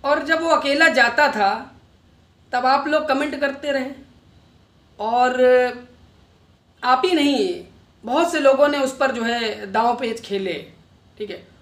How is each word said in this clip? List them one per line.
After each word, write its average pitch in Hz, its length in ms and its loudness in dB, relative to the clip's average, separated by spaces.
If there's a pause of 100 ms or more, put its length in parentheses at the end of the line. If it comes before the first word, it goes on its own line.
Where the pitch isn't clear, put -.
और 285 220 0
जब 320 160 0
वो 330 100 -2
अकेला 294 380 2
जाता 294 400 2
था 202 200 0 (1040)
तब - 120 -2
आप 269 220 2
लोग 302 200 0
comment 277 340 -2
करते 277 300 -4
रहे, 269 180 -4 (1080)
और 247 420 0 (1400)
आप 254 220 2
ही 370 80 2
नहीं, 220 500 0 (400)
बहुत 311 280 0
से 320 80 -2
लोगों 277 280 4
ने 294 120 0
उस 262 180 -2
पर 254 140 0
जो 233 120 -6
है 220 480 -6
दांव 233 240 0
पेच 226 260 -6
खेले, 190 320 -6 (680)
ठीक 208 100 -10
है? - 140 -14 (180)